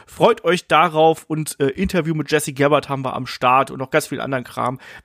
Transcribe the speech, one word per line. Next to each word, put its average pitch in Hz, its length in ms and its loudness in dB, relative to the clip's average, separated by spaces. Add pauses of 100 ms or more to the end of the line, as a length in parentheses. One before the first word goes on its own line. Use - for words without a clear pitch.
freut 185 380 0
euch 170 220 0
darauf 160 580 4
und, 156 340 -6
äh, 139 60 0
Interview 170 500 -2
mit 147 160 -6
Jesse 151 220 0
Gabbard 139 340 2
haben 135 160 -6
wir 127 100 -6
am 127 140 -8
Start 131 440 2
und 131 80 -10
noch 131 120 -10
ganz 151 160 0
viel 120 140 -8
anderen 127 240 -6
Kram. 123 340 -6 (260)